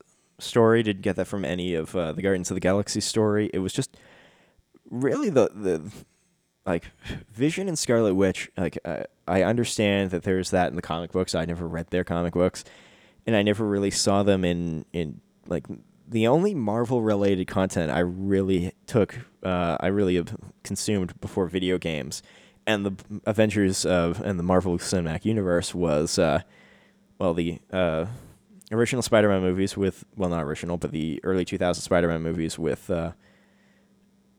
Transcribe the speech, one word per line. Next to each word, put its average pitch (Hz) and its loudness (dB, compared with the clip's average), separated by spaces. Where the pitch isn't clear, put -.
story. 113 4
Didn't 101 -2
get 95 0
that 92 -2
from 98 -6
any 90 -2
of, 80 -4
uh, 80 -2
the 92 -6
Guardians 92 0
of 92 -4
the 87 -4
Galaxy 101 0
story. 107 0
It 95 -2
was 92 -2
just - -6
really 139 -2
the, 127 4
the, 92 -2
like, 85 -2
Vision 165 -2
and 165 -4
Scarlet 113 2
Witch, 95 2
like, 87 -4
uh, 64 -6
I 92 2
understand 101 2
that 87 -4
there's 92 0
that 87 2
in 65 -8
the 90 -4
comic 82 -8
books. 92 -2
I 82 0
never 85 -6
read 85 -8
their 90 0
comic 87 -2
books, 90 2
and 113 2
I 101 4
never 104 2
really 98 0
saw 101 2
them 98 4
in, 87 -2
in, 78 -6
like, 82 -4
the 113 2
only 175 4
Marvel-related 107 0
content 95 0
I 71 0
really 92 0
took, 104 0
uh, 90 0
I - -2
really 95 2
ab-, 87 -6
consumed 98 -4
before 98 -4
video 92 0
games 78 -6
and 101 0
the 98 -8
Avengers 104 2
of, 85 2
and 98 -2
the 87 -4
Marvel 90 2
Cinematic 85 -4
Universe 92 0
was, 82 0
uh, 78 2
well, 90 0
the, 85 -2
uh, 85 0
original 117 2
Spider-Man 104 4
movies 92 0
with, 98 -2
well, 90 0
not 82 -2
original, 85 -4
but 82 -4
the 80 -2
early 92 0
two 98 -4
thousand 90 0
Spider-Man 85 2
movies 82 -4
with, 78 -2
uh, 82 -2